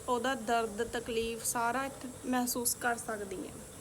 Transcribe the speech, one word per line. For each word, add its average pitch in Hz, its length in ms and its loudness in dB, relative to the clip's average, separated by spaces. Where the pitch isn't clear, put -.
ਉਹਦਾ 247 260 4
ਦਰਦ 226 500 2
ਤਕਲੀਫ 226 600 0
ਸਾਰਾ 240 400 2
ਇੱਥੇ 269 240 -6
ਮਹਿਸੂਸ 247 480 2
ਕਰ 240 220 2
ਸਕਦੀ 208 400 -4
ਆ। 143 140 -6